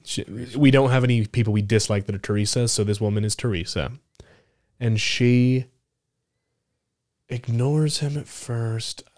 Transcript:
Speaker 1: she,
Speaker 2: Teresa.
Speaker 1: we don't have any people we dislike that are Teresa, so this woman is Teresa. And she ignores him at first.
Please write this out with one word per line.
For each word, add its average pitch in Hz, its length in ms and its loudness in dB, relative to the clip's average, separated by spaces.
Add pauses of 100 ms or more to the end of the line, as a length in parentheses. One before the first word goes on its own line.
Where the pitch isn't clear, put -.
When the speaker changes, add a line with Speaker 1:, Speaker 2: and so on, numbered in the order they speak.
Speaker 1:
she, - 200 -6
Speaker 2:
Teresa. 123 340 -10
Speaker 1:
we 139 120 8
don't 135 200 6
have 127 140 4
any 117 220 2
people 110 280 0
we 104 80 2
dislike 104 440 0
that 101 80 -6
are 98 40 -8
Teresa, 107 500 -2
so 107 160 0
this 104 160 -2
woman 104 240 0
is 104 120 -2
Teresa. 92 560 -4 (840)
And 113 220 0
she 123 640 2 (1600)
ignores 131 720 -2
him 147 180 -4
at 147 100 -8
first. 113 800 -6 (140)